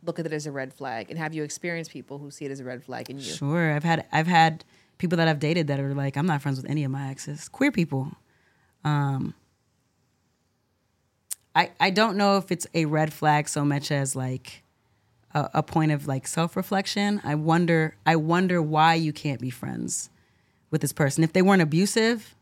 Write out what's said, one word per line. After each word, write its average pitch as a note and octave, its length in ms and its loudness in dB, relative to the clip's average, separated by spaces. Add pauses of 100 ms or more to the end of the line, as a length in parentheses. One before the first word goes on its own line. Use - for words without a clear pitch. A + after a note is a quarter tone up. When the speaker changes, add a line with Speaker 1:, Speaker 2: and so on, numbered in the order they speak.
Speaker 1:
look E3 160 -6
at E3 60 -4
it D#3+ 80 -6
as D3+ 120 -6
a D3+ 60 -8
red C3+ 220 -8
flag? A#2+ 360 -8
And - 80 -10
have D#3+ 160 -6
you D#3 100 -4
experienced E3 480 -8
people C#3 260 -14
who C#3+ 120 -14
see C#3+ 140 -16
it C#3 80 -8
as C#3 80 -10
a B2+ 60 -12
red B2+ 180 -12
flag B2 260 -12
in C3+ 100 -12
you? C#3 40 -14
Speaker 2:
Sure. D3+ 500 -2
I've D3 120 -2
had, E3 260 0
I've D#3+ 160 4
had E3 380 4 (320)
people F3 200 -2
that E3 120 4
I've D3+ 100 0
dated D#3 280 0
that C#3 120 -2
are C#3 140 -4
like, C#3 240 -2
"I'm C#3+ 100 0
not D3 140 0
friends C3+ 200 -2
with - 80 -12
any D3 140 -2
of C3 80 -2
my C#3 180 -6
exes." D3 380 -12
Queer - 240 0
people. C#3+ 400 -2 (760)
Um, C#3+ 480 0 (2250)
I, E3+ 240 4
I F#3+ 100 6
don't G3+ 280 2
know G3+ 200 4
if F#3+ 140 -2
it's E3+ 220 -4
a E3 120 2
red D#3 260 2
flag D3+ 380 2
so C#3+ 160 -2
much C#3+ 260 0
as, C#3 240 -2
like, C3 480 -8 (720)
a, D3+ 220 -2
a D#3 80 0
point D#3 280 2
of, D3 160 -2
like, C3+ 200 -4
self-reflection. G3 960 -2
I C#3+ 120 -2
wonder, D#3+ 600 2 (100)
I D#3+ 100 4
wonder E3+ 460 2
why D#3 340 4
you D#3+ 160 0
can't C#3 300 -6
be B2+ 80 -4
friends - 600 -8 (640)
with D#3 100 -2
this C#3+ 120 -4
person. D3+ 300 2
If D#3+ 100 0
they F#3 80 4
weren't F#3+ 200 6
abusive G3+ 800 0